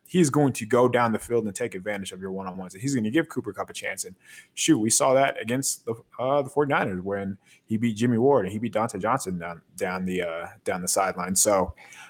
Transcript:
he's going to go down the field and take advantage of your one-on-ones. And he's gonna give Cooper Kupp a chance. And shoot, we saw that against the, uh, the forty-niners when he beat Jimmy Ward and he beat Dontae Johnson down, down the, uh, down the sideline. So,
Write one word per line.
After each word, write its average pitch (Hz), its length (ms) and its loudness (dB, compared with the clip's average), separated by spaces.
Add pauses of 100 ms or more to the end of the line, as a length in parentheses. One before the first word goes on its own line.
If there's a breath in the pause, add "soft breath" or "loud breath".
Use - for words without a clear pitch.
he's 170 240 4
going 139 220 4
to - 120 -6
go 123 220 4
down 120 240 4
the 107 80 0
field 117 280 0
and 98 100 -6
take 113 180 -6
advantage 98 380 -8
of 92 80 -16
your 95 100 -8
one-on-ones. 92 440 -10
And 95 60 -16
he's 139 140 -2
gonna 110 160 0
give 156 180 2
Cooper 110 240 -6
Kupp 95 160 -8
a - 40 -16
chance. - 320 -8
And - 100 -14 (400 loud breath)
shoot, 156 240 2
we 110 120 0
saw 135 240 4
that 135 280 4
against 123 420 -4
the, 113 100 -4 (220)
uh, 135 260 2
the 135 80 -8
forty-niners 139 520 0
when 98 340 -4 (300 soft breath)
he 110 100 0
beat 113 180 0
Jimmy 117 240 2
Ward 127 260 6
and 92 80 -6
he 104 80 -6
beat 117 120 -4
Dontae 107 300 -2
Johnson 101 380 -2
down, 85 200 -10 (160)
down 92 280 -4
the, 92 180 -2
uh, 85 240 -6 (180)
down 92 180 -2
the 87 40 -6
sideline. 92 480 -2
So, - 400 2 (360 loud breath)